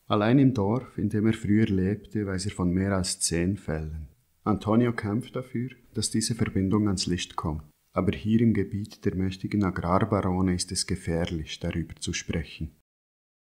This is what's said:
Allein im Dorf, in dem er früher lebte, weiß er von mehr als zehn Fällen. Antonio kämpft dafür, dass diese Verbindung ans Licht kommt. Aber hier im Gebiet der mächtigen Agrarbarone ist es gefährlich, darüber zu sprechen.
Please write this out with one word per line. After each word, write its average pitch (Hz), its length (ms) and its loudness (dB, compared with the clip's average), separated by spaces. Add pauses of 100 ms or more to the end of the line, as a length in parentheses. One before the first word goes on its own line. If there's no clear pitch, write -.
Allein 107 320 4
im 135 140 6
Dorf, 110 440 -2
in 101 120 0
dem 107 160 2
er 110 80 4
früher 104 320 4
lebte, 98 600 0
weiß 95 200 -4
er 104 60 -6
von 90 200 0
mehr 95 240 2
als - 240 -2
zehn 87 360 0
Fällen. 78 520 -6 (340)
Antonio 107 500 2
kämpft 113 440 -4
dafür, 127 320 -6 (260)
dass 110 160 -4
diese 110 240 0
Verbindung 104 540 2
ans 92 180 0
Licht - 300 -4
kommt. 78 260 -4 (300)
Aber 92 240 0
hier 110 240 2
im 113 140 6
Gebiet 101 500 -4
der 92 100 0
mächtigen 95 480 -2
Agrarbarone 92 920 2
ist - 180 -4
es - 160 -4
gefährlich, 85 720 -4
darüber 85 400 -4
zu 90 120 -6
sprechen. - 600 -6 (840)